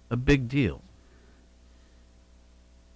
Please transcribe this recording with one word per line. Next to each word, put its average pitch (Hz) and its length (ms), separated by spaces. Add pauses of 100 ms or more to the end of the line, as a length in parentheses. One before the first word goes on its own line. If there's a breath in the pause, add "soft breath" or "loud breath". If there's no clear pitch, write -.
(100)
a 117 60
big 131 320
deal. 120 340 (2250 soft breath)